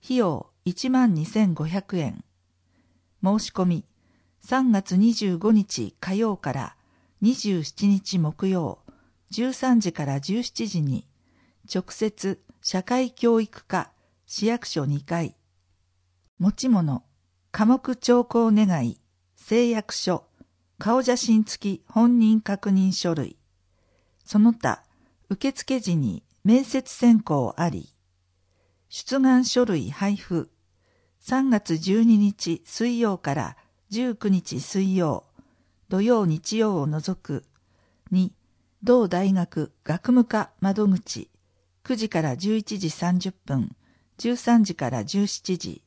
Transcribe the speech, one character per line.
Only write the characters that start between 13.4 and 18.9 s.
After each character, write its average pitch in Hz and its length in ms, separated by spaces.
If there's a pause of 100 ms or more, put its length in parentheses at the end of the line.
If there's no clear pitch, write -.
育 - 240
課、 - 280 (340)
市 - 180
役 233 220
所 143 180
二 143 160
階。 170 360 (1040)
持 190 140
ち - 160
物、 170 340 (480)
科 - 140
目 247 320
聴 247 280
講 233 280
願 185 340
い、 - 140 (360)